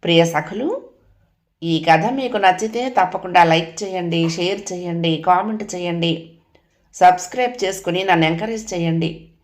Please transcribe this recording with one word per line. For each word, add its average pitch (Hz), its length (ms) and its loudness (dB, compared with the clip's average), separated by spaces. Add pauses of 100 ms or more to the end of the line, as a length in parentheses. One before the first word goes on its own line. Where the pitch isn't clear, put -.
ప్రియ 170 200 6
సఖులు, 208 580 -4 (800)
ఈ 160 280 -2
కథ 170 220 4
మీకు 254 240 -4
నచ్చితే 220 520 0
తప్పకుండా 180 560 2
లైక్ 165 380 0
చేయండి, 175 460 -2
షేర్ 185 440 -4
చేయండి, 170 540 -2
కామెంట్ 208 480 0
చేయండి, 170 560 -4 (640)
సబ్స్క్రైబ్ 247 720 2
చేసుకుని 185 400 -2
నన్ను 170 220 4
ఎంకరేజ్ 214 480 -4
చేయండి. 165 540 -4 (140)